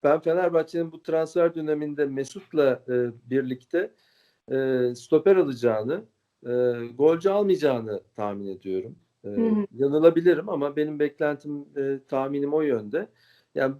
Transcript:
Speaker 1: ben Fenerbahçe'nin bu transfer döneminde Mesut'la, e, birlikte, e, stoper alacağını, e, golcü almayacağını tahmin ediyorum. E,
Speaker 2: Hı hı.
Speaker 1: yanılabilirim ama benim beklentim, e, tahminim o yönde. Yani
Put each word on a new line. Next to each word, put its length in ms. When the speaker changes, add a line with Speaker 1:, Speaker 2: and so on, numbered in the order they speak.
Speaker 1:
ben 160
Fenerbahçe'nin 720
bu 100
transfer 520
döneminde 520
Mesut'la, 800
e, 220
birlikte, 640
e, 440
stoper 400
alacağını, 680
e, 40
golcü 360
almayacağını 720
tahmin 300
ediyorum. 500
E, 40
Speaker 2:
Hı 60
hı. 380
Speaker 1:
yanılabilirim 760
ama 280
benim 220
beklentim, 680
e, 320
tahminim 460
o 60
yönde. 480
Yani 260